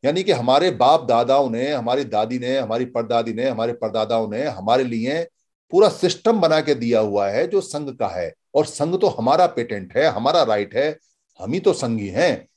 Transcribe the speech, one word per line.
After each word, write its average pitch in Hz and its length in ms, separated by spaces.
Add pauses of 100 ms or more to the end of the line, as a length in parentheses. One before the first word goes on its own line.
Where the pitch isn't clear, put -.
यानी 165 180
कि 196 100
हमारे 135 380
बाप 135 360
दादाओं 127 440
ने, 127 220
हमारी 127 320
दादी 110 340
ने, 127 200
हमारी 120 260
परदादी 117 480
ने, 120 160
हमारे 117 240
परदादाओं 110 580
ने 113 120
हमारे 117 420
लिए 127 440 (420)
पूरा 196 180
सिस्टम 214 520
बना 156 200
के 143 140
दिया 117 260
हुआ 101 280
है 135 200
जो 196 120
संघ 147 360
का 107 120
है, 85 260 (200)
और 147 120
संघ 180 340
तो 214 60
हमारा 151 400
पेटेंट 110 500
है, 147 100
हमारा 143 360
राइट 104 320
है, 147 240 (400)
हम 104 140
ही 180 80
तो - 120
संघी 113 360
हैं। 135 480